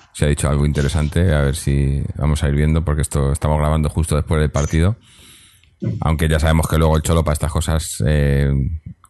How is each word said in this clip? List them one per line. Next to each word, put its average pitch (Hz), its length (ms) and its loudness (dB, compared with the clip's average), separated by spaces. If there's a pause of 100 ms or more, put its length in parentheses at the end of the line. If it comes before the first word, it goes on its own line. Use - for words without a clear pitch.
(140)
si - 120 -4
ha - 20 2
dicho 71 220 0
algo 71 160 2
interesante, 76 680 0
a 73 80 2
ver 69 140 0
si 69 460 0 (160)
vamos 73 260 0
a 71 60 0
ir 71 60 0
viendo, 78 300 2
porque 76 160 0
esto 69 320 0
estamos 76 240 0
grabando 76 320 0
justo 78 260 -2
después 76 260 0
del 73 100 0
partido. 80 440 0 (1040)
Aunque 80 280 0
ya 78 100 2
sabemos 80 280 2
que 80 100 0
luego 80 180 4
el 78 80 0
Cholo 82 200 2
para 76 100 0
estas 76 180 -4
cosas, 80 540 -4
eh, 71 440 2 (600)